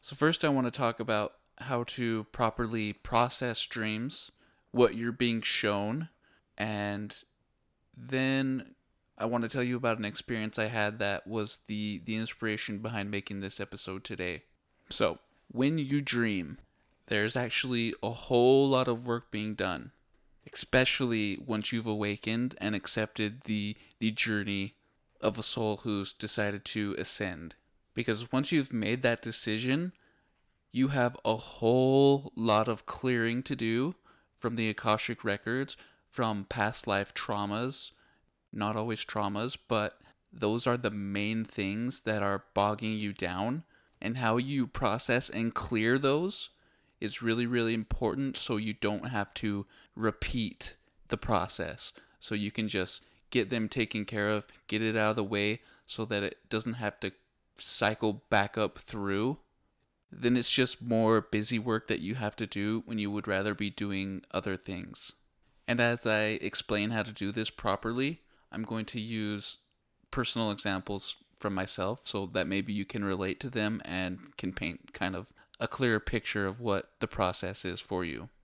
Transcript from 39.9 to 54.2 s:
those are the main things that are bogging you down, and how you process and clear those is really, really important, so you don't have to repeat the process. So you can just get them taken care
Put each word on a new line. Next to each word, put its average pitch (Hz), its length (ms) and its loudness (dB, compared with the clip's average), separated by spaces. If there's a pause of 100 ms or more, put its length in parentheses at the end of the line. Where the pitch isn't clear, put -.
those 113 360 2
are 120 100 4
the 120 140 0
main 104 540 -2
things 107 580 -4
that 107 180 0
are 98 220 0 (100)
bogging 107 440 2
you 104 160 -2
down, 101 500 -2 (380)
and 117 160 -4
how 113 180 4
you 131 320 2
process 120 640 0
and 113 260 -2
clear 117 420 2
those 147 520 0 (500)
is 107 240 -6
really, 117 240 2
really 117 260 2
important, 120 640 0
so 113 200 0
you 107 160 -2
don't 104 340 -2
have 107 260 -2
to 101 320 -2 (300)
repeat - 800 -2 (320)
the 107 100 -2
process. - 760 -2 (260)
So - 160 -4
you 104 160 -2
can 110 160 -2
just 95 360 -2 (280)
get 107 180 2
them 110 200 -2
taken 110 340 -2
care 104 260 0